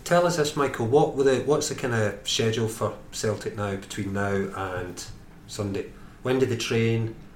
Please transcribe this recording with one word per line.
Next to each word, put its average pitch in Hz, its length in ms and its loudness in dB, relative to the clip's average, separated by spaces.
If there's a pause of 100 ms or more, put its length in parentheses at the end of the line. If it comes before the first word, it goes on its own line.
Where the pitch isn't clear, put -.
tell 175 220 4
us 165 120 2
this, 147 180 0
Michael. 131 320 0
What 143 280 4
were 135 80 4
the, 131 180 6
what's 151 280 2
the 127 60 -6
kind 123 180 -2
of 107 340 0
schedule 113 400 2
for 110 260 -2 (180)
Celtic 104 460 -2
now, 101 180 -2
between 98 380 -6
now 101 180 0
and 95 720 -4 (440)
Sunday? 101 400 -4 (360)
When 131 160 2
do 131 60 4
they 113 120 2
train? 113 580 0 (200)